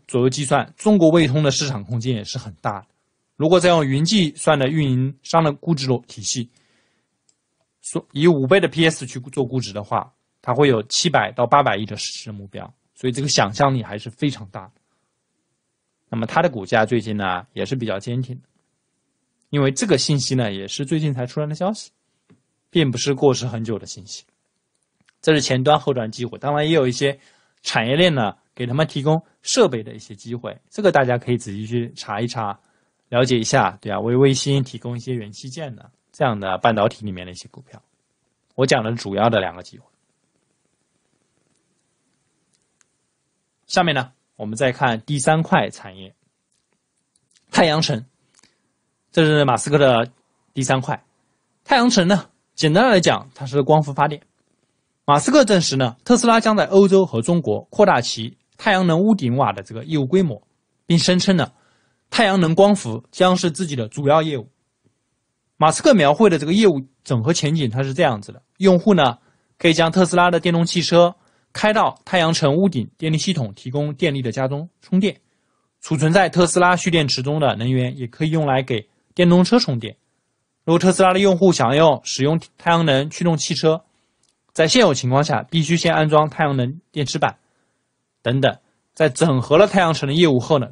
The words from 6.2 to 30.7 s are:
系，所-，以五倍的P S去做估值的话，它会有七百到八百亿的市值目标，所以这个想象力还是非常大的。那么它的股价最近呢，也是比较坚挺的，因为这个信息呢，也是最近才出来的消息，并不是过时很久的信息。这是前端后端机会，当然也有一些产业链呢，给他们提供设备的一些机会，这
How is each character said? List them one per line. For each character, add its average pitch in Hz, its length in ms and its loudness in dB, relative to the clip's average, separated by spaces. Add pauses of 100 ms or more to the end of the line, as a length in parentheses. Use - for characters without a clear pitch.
系， 117 280 -8 (1300)
所-， - 300 -10
以 147 160 0
五 143 200 2
倍 196 120 4
的 170 80 0
P 160 220 -2
S 160 160 -6
去 131 140 -14
做 131 260 -6
估 127 160 -4
值 104 100 -12
的 104 120 -10
话， - 300 -6 (280)
它 123 120 -6
会 143 140 4
有 113 160 2
七 - 260 -4
百 110 220 0
到 123 140 -2
八 139 180 4
百 110 140 -2
亿 107 80 -6
的 104 100 -12
市 - 240 -12
值 113 120 -16
目 101 160 -18
标， 98 260 -18 (200)
所 - 160 -6
以 123 40 -4
这 135 80 -6
个 143 80 -4
想 107 240 0
象 139 200 2
力 123 80 -4
还 104 160 -12
是 113 120 -14
非 147 200 -6
常 110 200 -10
大 95 160 -16
的。 - 80 -20 (1400)
那 117 80 -8
么 113 80 -4
它 160 160 0
的 175 80 0
股 107 160 -8
价 110 200 2
最 117 140 -2
近 107 160 -6
呢， 92 380 -6
也 95 120 -6
是 131 120 -6
比 120 80 -6
较 98 120 -6
坚 120 240 -6
挺 127 140 -10
的， 131 60 -20 (1120)
因 143 100 0
为 135 100 2
这 208 160 -6
个 160 100 4
信 143 220 -2
息 131 160 -4
呢， 117 160 -2
也 98 160 -10
是 - 180 -8
最 156 140 -4
近 151 140 -4
才 123 120 -6
出 139 140 -10
来 151 80 -6
的 151 80 -8
消 185 160 -4
息， - 200 -14 (800)
并 147 220 0
不 120 60 -8
是 139 160 -2
过 135 200 2
时 123 140 -6
很 117 160 -8
久 110 160 -6
的 98 60 -16
信 95 200 -18
息。 - 200 -20 (960)
这 160 120 2
是 151 60 2
前 127 240 -2
端 147 160 2
后 143 140 -4
端 110 180 -6
机 123 140 -10
会， 117 120 -14
当 143 160 -6
然 151 140 -2
也 165 80 0
有 139 100 2
一 127 60 0
些 135 260 -4 (440)
产 117 260 -2
业 131 80 0
链 170 180 2
呢， 110 220 -2 (180)
给 123 140 -8
他 120 60 -6
们 156 120 0
提 147 160 -8
供 151 180 0 (220)
设 220 280 0
备 117 120 -6
的 113 120 -16
一 110 40 -18
些 - 160 -20
机 113 220 -12
会， 110 200 -12 (140)
这 208 140 -8